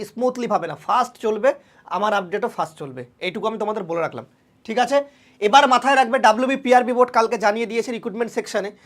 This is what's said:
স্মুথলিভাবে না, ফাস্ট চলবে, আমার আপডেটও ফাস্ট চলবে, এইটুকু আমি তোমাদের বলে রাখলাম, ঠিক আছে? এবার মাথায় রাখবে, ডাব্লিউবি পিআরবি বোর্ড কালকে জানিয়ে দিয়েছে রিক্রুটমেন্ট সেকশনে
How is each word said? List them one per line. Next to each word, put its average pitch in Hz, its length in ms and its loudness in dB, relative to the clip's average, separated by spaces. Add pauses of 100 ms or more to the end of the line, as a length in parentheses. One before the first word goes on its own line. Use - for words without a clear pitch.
স্মুথলিভাবে 226 640 -4
না, 151 80 -8
ফাস্ট 233 420 -2
চলবে, 220 380 0 (300)
আমার 202 300 -2
আপডেটও 190 340 -4
ফাস্ট - 300 -8
চলবে, 127 260 -12 (140)
এইটুকু 185 280 -6
আমি 220 120 -6
তোমাদের 214 240 -4
বলে 170 180 -6
রাখলাম, 127 260 -6 (380)
ঠিক 220 140 -6
আছে? 277 260 0 (340)
এবার 254 300 6
মাথায় 262 280 4
রাখবে, 254 220 4
ডাব্লিউবি 240 380 2
পিআরবি 247 360 4
বোর্ড 247 180 2
কালকে 226 280 0
জানিয়ে 214 280 0
দিয়েছে 226 260 -4
রিক্রুটমেন্ট 226 400 -6
সেকশনে 208 400 -6 (140)